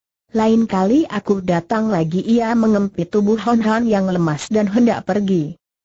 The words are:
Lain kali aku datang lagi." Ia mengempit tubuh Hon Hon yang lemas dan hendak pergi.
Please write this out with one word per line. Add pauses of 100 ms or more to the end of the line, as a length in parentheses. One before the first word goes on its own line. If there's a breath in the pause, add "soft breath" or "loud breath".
(340)
Lain
kali
aku
datang
lagi."
Ia
mengempit
tubuh
Hon
Hon
yang
lemas
dan
hendak
pergi. (300)